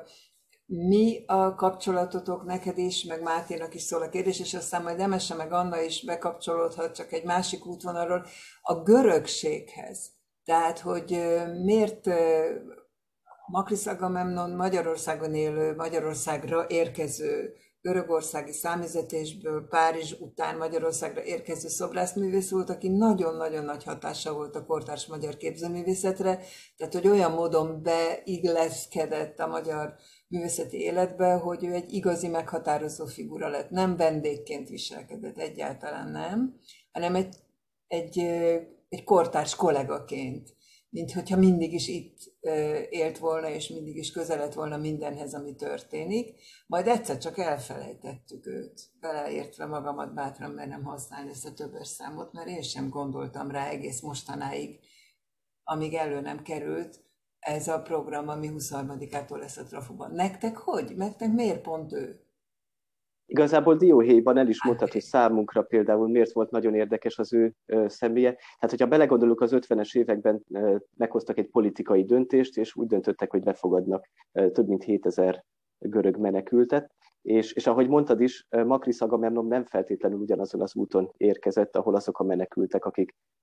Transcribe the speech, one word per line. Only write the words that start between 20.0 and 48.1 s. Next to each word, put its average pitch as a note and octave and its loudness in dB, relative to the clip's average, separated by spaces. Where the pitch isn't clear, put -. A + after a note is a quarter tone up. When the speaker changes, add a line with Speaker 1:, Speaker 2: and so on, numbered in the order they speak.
Speaker 1:
után D#3+ -8
Magyarországra D#3+ -4
érkező E3 -8
szobrászművész F#3 -2
volt, F#3 -2
aki F#3 -4
nagyon-nagyon E3 2
nagy D3 -8
hatása D3+ -8
volt D3 -8
a D3+ -8
kortárs D3 -6
magyar D3+ -10
képzőművészetre, F3+ -2
tehát, D#3+ -8
hogy F3+ 4
olyan F#3+ 6
módon D#3+ 0
beilleszkedett E3 -2
a D#3+ -2
magyar D#3+ -6
művészeti E3+ -6
életbe, F3+ 2
hogy F3 0
ő F3 -2
egy F3 -6
igazi F3+ 0
meghatározó D#3 -4
figura D3+ -8
lett. D3 -6
Nem F3+ 2
vendégként D3+ 0
viselkedett, - -12
egyáltalán D3+ -8
nem, F#3 -4
hanem F3 -2
egy, F#3+ -2
egy, E3 -4
ö, E3+ 2
egy - -10
kortárs E3 4
kollégaként, C#3 -2
mint E3 -8
hogyha F#3 -2
mindig F3 6
is E3 -4
itt, F3 -10
ö, D3+ 0
élt D#3+ -2
volna, D#3+ -2
és D#3 -6
mindig D#3 -12
is D#3 -8
közel E3 -4
lett D3 -6
volna D3+ -6
mindenhez, D3 -6
ami C#3+ -10
történik. D#3 -6
Majd F3+ 0
egyszer G3+ 0
csak D#3+ -8
elfelejtettük C#3 -8